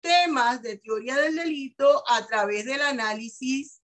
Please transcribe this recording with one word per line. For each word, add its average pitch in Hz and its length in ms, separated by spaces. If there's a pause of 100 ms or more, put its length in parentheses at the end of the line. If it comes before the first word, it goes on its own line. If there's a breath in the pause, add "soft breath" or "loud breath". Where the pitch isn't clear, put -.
temas 294 600
de 214 160
teoría 220 400
del 311 180
delito 285 720
a 226 180
través 208 380
del 269 160
análisis 254 1080